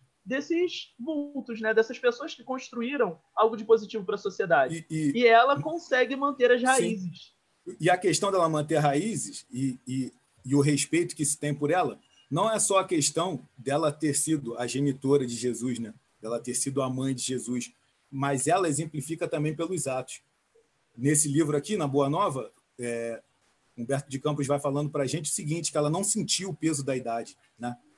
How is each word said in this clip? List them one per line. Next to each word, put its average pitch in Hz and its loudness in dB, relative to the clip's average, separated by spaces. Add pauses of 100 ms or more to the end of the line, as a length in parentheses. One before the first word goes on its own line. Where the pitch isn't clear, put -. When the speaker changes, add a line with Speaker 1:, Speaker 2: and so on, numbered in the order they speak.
(240)
Speaker 1:
desses 330 -2
vultos, 285 -6
né? 220 0
Dessas 226 2
pessoas 262 0
que 233 -20
construíram 247 -4 (180)
algo 226 4
de 214 -8
positivo 214 4
pra 208 -4
sociedade. 170 2
Speaker 2:
E, 156 0
e 233 2
Speaker 1:
E 240 6
ela 247 8
consegue 277 0
manter 262 2
as 247 6
Speaker 2:
Sim. 247 0
Speaker 1:
raízes. 185 0 (460)
Speaker 2:
E 165 4
a 180 4
questão 196 2
dela 175 4
manter 151 0
raízes 147 0
e, 131 -4
e, 127 -4 (320)
e 135 -2
o 143 6
respeito 151 0
que 156 -4
se - -2
tem 147 -2
por 147 -2
ela, 160 0 (320)
não 185 0
é 214 0
só 196 2
a 180 2
questão 170 0 (160)
dela 143 0
ter 151 -2
sido 139 -2
a 123 -2
genitora 139 2
de 120 -6
Jesus, 117 -2
né? 110 -8 (260)
Dela 117 -4
ter 120 -8
sido 135 -2
a 127 -2
mãe 131 -2
de 123 -8
Jesus, 123 -4 (380)
mas 139 0
ela 180 4
exemplifica 156 -4
também 151 -2
pelos 165 -4
atos. 131 -6 (760)
Nesse 147 2
livro 147 2
aqui, 202 -2
na 160 0
Boa 139 2
Nova, 147 -2 (280)
é... 117 -6 (540)
Humberto 135 -4
de 131 -6
Campos 143 -2
vai 143 2
falando 143 -2
pra 143 0
gente 147 -4
o - -2
seguinte, 165 -4
que 160 0
ela 147 2
não 160 0
sentia 185 -2
o 165 -6
peso 151 -2
da 131 -2
idade, 117 -6 (220)
né? 120 -8 (220)